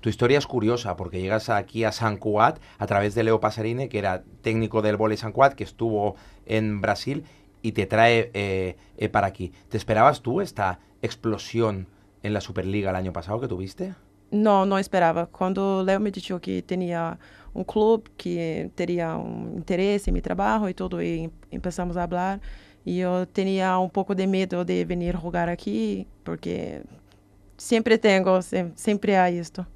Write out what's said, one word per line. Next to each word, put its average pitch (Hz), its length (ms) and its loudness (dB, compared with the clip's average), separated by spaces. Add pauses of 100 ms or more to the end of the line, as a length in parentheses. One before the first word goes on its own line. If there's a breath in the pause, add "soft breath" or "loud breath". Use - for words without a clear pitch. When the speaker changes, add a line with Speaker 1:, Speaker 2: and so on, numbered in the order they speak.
Speaker 1:
Tu 113 80 -2
historia 123 280 4
es 139 80 0
curiosa, 113 500 0
porque 90 240 -8
llegas 95 300 -2
aquí 110 340 0
a 107 80 2
San 107 260 -2
Cugat 110 420 4 (180 loud breath)
a 101 80 -4
través 101 300 2
de 117 80 2
Leo 110 160 4
Pasarini, 113 500 -2
que - 80 -4
era 95 240 -2 (220)
técnico 113 400 0
del 104 140 2
vóley 107 200 2
San 113 140 -8
Cugat, 135 220 4
que - 100 -8
estuvo 104 520 -2 (300 loud breath)
en 110 360 0
Brasil, 110 420 -2 (400 loud breath)
y 110 80 -2
te 98 160 -2
trae, 113 480 4
eh, 95 400 -2 (220 soft breath)
eh, 110 120 -2
para 101 160 2
aquí. 95 260 -6 (180 loud breath)
¿Te 117 80 -4
esperabas 147 440 4
tú 127 200 -2
esta 98 380 -4 (220 soft breath)
explosión 107 880 -2 (340 soft breath)
en 104 120 -2
la 101 80 0
Superliga 95 500 -2
el 92 40 0
año 92 180 -4
pasado 90 260 -4
que 131 80 -4
tuviste? 113 480 -6 (340)
Speaker 2:
No, 208 380 4
no 196 100 2
esperaba. 170 480 2
Cuando 190 580 0
Leo 190 160 2
me 208 120 0
dijo 180 280 -8
que 185 220 -4
tenía 175 560 -4 (380 loud breath)
un 185 80 -6
club, 220 440 2 (100)
que 165 580 -4
tenía 165 400 -2
un 113 400 -8
interés 196 520 0
en - 60 2
mi 175 80 0
trabajo 202 480 0
y 175 60 -6
todo, 180 260 -6
y 170 220 -2
em-, 165 80 -8 (180)
empezamos 180 480 -6
a 175 60 -2
hablar, 180 360 -2 (440 loud breath)
y 175 140 -2
yo 180 300 0
tenía 190 520 0
un 185 100 0
poco 196 240 -2
de 190 140 0
miedo 185 380 0
de 180 200 0
venir 175 300 -2
a 175 40 -4
jugar 170 300 -2
aquí, 202 560 -2 (180)
porque 85 600 -6 (760)
siempre 220 400 4
tengo, 190 420 6
siem-, 180 360 -4
siempre 208 420 2
hay 180 220 4
esto. 175 260 -10 (100)